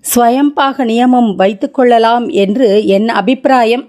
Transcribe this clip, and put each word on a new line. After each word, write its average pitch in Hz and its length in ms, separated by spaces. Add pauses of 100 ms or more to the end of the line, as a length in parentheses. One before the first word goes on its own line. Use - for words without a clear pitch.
ஸ்வயம்பாக 269 800
நியமம் 240 500
வைத்துக்கொள்ளலாம் 233 880 (100)
என்று 202 340 (180)
என் 208 240
அபிப்பிராயம். 247 760